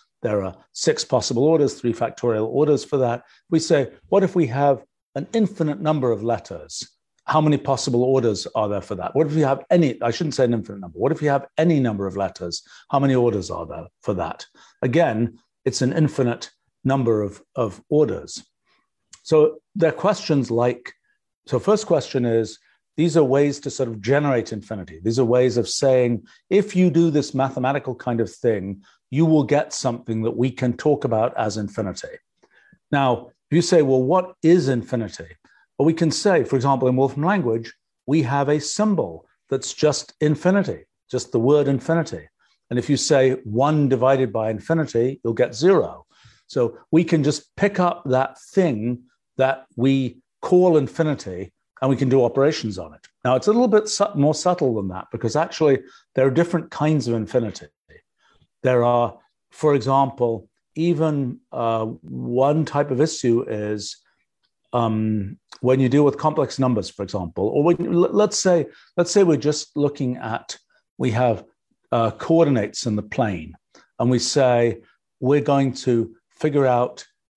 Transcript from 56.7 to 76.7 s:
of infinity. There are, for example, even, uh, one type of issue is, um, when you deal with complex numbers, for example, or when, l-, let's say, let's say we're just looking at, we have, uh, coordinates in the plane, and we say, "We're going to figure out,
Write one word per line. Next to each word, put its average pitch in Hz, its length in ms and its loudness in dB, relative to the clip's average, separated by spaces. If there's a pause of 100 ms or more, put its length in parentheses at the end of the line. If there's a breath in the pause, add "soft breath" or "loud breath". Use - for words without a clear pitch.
of 117 80 -2
infinity. 110 500 -4 (960)
There 127 220 2
are, 120 340 0 (320 soft breath)
for 151 240 0
example, 123 760 0 (260)
even, 156 640 -2 (120)
uh, 113 340 -2
one 127 800 -2
type 143 280 -2
of 120 100 0
issue 117 460 2
is, 107 500 -6 (720)
um, 110 680 -2 (220)
when 131 180 2
you 127 100 2
deal 143 160 4
with 143 140 0
complex - 400 -2
numbers, 123 320 0
for - 100 -12
example, 95 460 -4
or 147 160 0
when, 170 120 4 (120)
l-, 175 260 2
let's 208 240 2
say, 175 300 2 (300 loud breath)
let's 175 120 0
say 196 140 4
we're 160 140 4
just 147 380 -2
looking 143 420 -2
at, - 380 -8 (440)
we 131 100 0
have, 113 340 0 (480)
uh, 113 200 0
coordinates 147 720 0
in 107 100 -2
the 104 60 -4
plane, 85 540 -6 (420 soft breath)
and 120 140 0
we 123 80 2
say, 120 640 2 (380 soft breath)
"We're 139 220 2
going 139 320 0 (120)
to 117 300 0 (140)
figure 139 380 0
out, 123 380 0 (320)